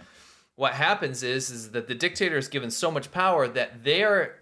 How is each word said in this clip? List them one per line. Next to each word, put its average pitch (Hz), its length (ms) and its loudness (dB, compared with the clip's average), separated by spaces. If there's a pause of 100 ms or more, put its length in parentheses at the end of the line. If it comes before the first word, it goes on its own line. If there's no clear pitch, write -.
(560)
What 131 180 0
happens 139 500 0
is, 127 260 0
is 113 220 -12
that 117 160 -4
the 123 80 -6
dictator 170 420 0
is 135 120 -2
given 123 220 -4
so 165 200 0
much 147 200 -4
power 175 360 4
that 117 380 -2
they're, 180 560 2